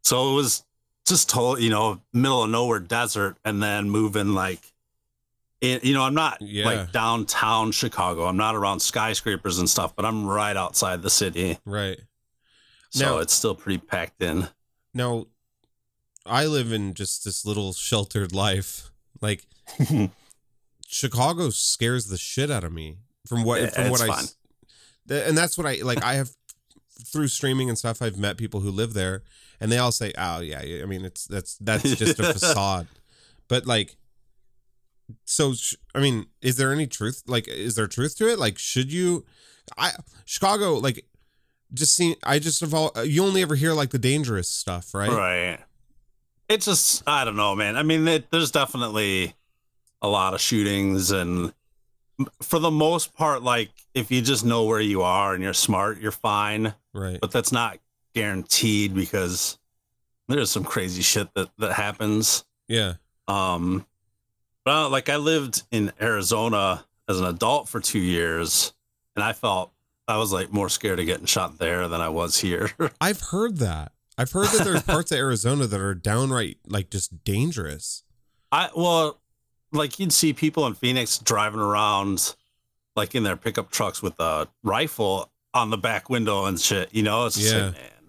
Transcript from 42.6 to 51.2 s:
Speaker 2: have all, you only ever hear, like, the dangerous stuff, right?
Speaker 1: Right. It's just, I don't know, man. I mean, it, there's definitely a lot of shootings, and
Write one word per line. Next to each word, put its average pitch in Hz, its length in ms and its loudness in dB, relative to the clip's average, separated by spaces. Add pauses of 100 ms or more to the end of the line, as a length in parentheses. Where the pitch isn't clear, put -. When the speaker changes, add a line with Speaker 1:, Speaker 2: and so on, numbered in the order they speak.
Speaker 2:
have 156 120 -2
all, 156 180 2 (120)
you 151 200 4
only 190 180 4
ever 151 140 2
hear, 156 180 2
like, 147 180 0
the 131 80 0
dangerous 123 500 0
stuff, - 440 -6
right? 101 160 0
Speaker 1:
Right. 90 500 0 (920)
It's 214 160 2
just, - 420 2
I 143 160 4
don't 107 140 -2
know, 104 180 2
man. 104 220 0
I 147 60 0
mean, 160 240 4
it, 156 220 0
there's 165 220 2
definitely 107 840 0 (640)
a 107 60 -2
lot 95 260 2
of 95 80 -2
shootings, 98 720 2
and 87 420 0 (880)